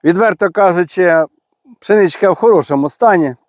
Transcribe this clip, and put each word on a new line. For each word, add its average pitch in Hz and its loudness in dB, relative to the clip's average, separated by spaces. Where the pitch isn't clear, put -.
Відверто 196 0
кажучи, 180 0
пшеничка 196 0
в 170 0
хорошому 147 0
стані. 170 -2